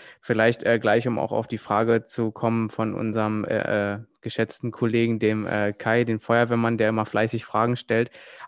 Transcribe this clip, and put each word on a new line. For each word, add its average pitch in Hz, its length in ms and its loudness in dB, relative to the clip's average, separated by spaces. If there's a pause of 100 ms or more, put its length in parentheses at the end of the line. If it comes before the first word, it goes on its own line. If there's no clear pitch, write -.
(200)
Vielleicht, 117 440 2
äh, 117 160 2
gleich, 113 280 2
um 117 100 -2
auch - 140 -4
auf 113 160 -2
die 113 100 -8
Frage 113 460 2
zu 113 280 -4
kommen 113 380 0
von 110 240 -4
unserem, 107 520 -2
äh, 101 480 -2
äh, 101 60 -8 (200)
geschätzten 113 520 -4
Kollegen, 117 480 0
dem, 107 280 0
äh, 104 240 0
Kai, 113 320 0
den 113 160 -2
Feuerwehrmann, 117 580 2
der 107 120 2
immer 110 160 0
fleißig 113 400 -2
Fragen 120 320 0
stellt. 117 340 -2 (360)